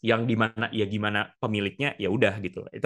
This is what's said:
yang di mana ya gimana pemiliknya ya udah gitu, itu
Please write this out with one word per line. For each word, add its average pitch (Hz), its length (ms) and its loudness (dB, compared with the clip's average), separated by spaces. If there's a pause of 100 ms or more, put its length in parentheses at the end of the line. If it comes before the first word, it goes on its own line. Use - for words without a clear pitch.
yang 113 240 2
di 113 80 2
mana 113 380 0
ya 107 100 2
gimana 104 460 -2 (100)
pemiliknya 107 560 -2
ya 95 160 -2
udah 107 300 4
gitu, - 320 -8
itu 107 120 -6